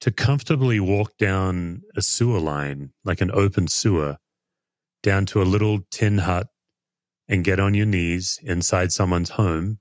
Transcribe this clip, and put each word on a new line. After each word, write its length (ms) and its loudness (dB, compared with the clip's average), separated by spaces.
to 80 0
comfortably 720 0
walk 360 0
down 640 -2
a 60 -2
sewer 360 0
line, 540 -4
like 180 -2
an 100 0
open 360 2
sewer, 500 0
down 240 2
to 140 0
a 40 4
little 360 2
tin 280 2
hut 300 -2
and 180 0
get 140 2
on 140 2
your 140 2
knees 560 -2
inside 500 0
someone's 380 0
home 500 -2